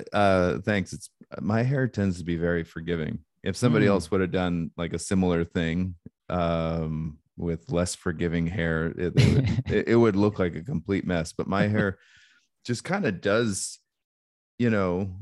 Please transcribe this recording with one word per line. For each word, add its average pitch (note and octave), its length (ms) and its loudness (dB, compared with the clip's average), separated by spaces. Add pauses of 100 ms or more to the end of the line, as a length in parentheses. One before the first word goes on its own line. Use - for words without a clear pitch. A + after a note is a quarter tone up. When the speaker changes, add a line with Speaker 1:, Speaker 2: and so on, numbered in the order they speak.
(120)
Speaker 1:
uh, F#2 460 4
thanks. G2+ 340 0
It's, - 180 -14 (300)
my A2 220 0
hair C3 260 0
tends G2 300 0
to F2+ 60 -10
be E2+ 120 -2
very E2+ 280 0
forgiving. E2 560 -6 (220)
If F#2+ 140 -4
somebody A2+ 300 4
Speaker 2:
Mm. G2+ 40 6
Speaker 1:
else F2+ 200 0
would G2 100 2
have F#2 100 0
done, F2 460 0
like, E2+ 160 -4
a F2 60 -4
similar F2+ 460 2
thing, F2 520 -2 (320)
um, E2 880 -2 (180)
with E2+ 360 -6
less F2 220 0
forgiving E2+ 520 -2
hair, E2 420 -2
it, E2+ 280 -4
it - 180 6
would, C3 140 2 (140)
Speaker 2:
<laughs> - 100 -6
Speaker 1:
it, A2 160 0
it A2+ 80 4
would A2+ 200 6
look G#2 220 2
like F2 160 0
a D#2+ 80 -10
complete E2+ 440 -4
mess. E2+ 260 -2
But - 160 -8
my G2+ 180 2
hair G#2 320 0 (340)
Speaker 2:
<laughs> - 320 -20
Speaker 1:
just A#2+ 200 -4
kinda F3+ 260 -2
does, G2+ 680 -2 (800)
you A#2+ 120 2
know, F#2+ 520 0